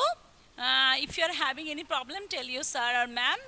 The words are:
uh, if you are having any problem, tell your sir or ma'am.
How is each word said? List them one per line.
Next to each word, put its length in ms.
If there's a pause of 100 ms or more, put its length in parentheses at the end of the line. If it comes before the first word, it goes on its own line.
(560)
uh, 420
if 200
you 60
are 100
having 340
any 140
problem, 460
tell 160
your 180
sir 400
or 60
ma'am. 380